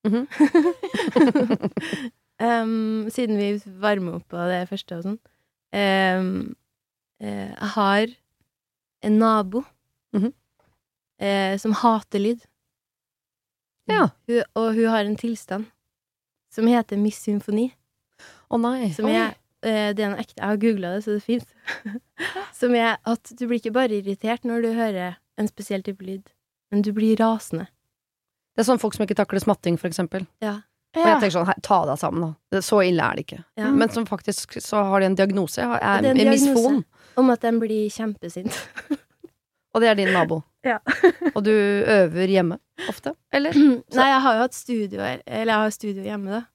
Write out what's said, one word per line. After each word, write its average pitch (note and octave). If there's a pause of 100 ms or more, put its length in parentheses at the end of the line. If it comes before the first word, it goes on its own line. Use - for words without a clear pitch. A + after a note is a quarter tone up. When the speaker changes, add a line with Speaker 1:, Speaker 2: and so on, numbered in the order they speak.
Speaker 1:
Mhm. A#3
Speaker 2:
<laughs> D4+ (680)
Ehm, A3
siden A3
vi G3+ (280)
varmer F#3+
opp E3+
på F3
det F3+
første F#3
og E3+
sånn. G#3 (540)
Ehm, F#3+ (680)
eh, G3+
jeg G#3
har G#3 (960)
en G#3+
nabo, A3 (500)
Speaker 1:
Mhm. G#3+ (840)
Speaker 2:
eh, G3
som A3
hater G#3+
lyd. A#3 (1500)
Speaker 1:
Ja. G#4 (180)
Speaker 2:
Hun, A#3 (120)
og A3+
hun A3+
har A3
en G#3
tilstand G#3+ (840)
som A3
heter A#3
Miss G#3
Symfoni. G#3 (800)
Speaker 1:
Å A#3
nei. A#3+
Speaker 2:
Som G#3+
Speaker 1:
Oi. A3
Speaker 2:
er, - (280)
eh, G#3+
det G3+
er G#3
en G3
ekte, -
jeg -
har G#3
googlet G3
det, G#3
så G#3
det G#3
finnes. A#3 (400)
<laughs> D#4
Som B3
er A3+
at A#3 (120)
du B3
blir A#3
ikke A3
bare B3+ (120)
irritert G#3
når A#3
du A3+
hører F#3+ (220)
en G#3+
spesiell G3+
type G3
lyd, F#3+ (480)
men G#3
du G#3
blir A3
rasende. A3 (880)
Speaker 1:
Det -
er B3
sånn A#3
folk G#3+
som G#3+
ikke G3
takler G3
smatting, F3
for -
eksempel. F3+ (140)
Speaker 2:
Ja. G#3 (340)
Speaker 1:
Og E4
jeg E4+
Speaker 3:
Ja. D#4
Speaker 1:
tenker G3+
sånn, F3
"Hei, G3 (100)
ta F3
deg C#3+
sammen D#3+
da. D#3+ (160)
Det, F#3+
så G#3
ille E3+
er -
det -
ikke." - (140)
Speaker 2:
Ja. G#3+
Speaker 1:
Men A3+
som A3+
faktisk, -
så G#3
har G3
de F#3+
en F#3+
diagnose, G3
er, A#3+
Speaker 2:
Det -
er G3
en G#3
Speaker 1:
er C4
Speaker 2:
diagnose C4
Speaker 1:
misfon. B3 (320)
Speaker 2:
om B3+
at A#3
de A#3
blir G#3+
kjempesint. G#3 (360)
<laughs> C#4+ (760)
Speaker 1:
Og A3+
det A3+
er G#3+
din F#3+
nabo. D#3+ (200)
Speaker 2:
Ja. A#3 (580)
Speaker 1:
Og G#3
du G#3
øver G3+
hjemme F#3 (280)
ofte, - (160)
eller? C#4+
Speaker 2:
<clears throat> C#4
Nei, C4
jeg C4+
har C4
jo A3
hatt B3+
studio, G#3
eller A3
jeg A3+
har G#3+
studio G3
hjemme G3+
da. A3+ (120)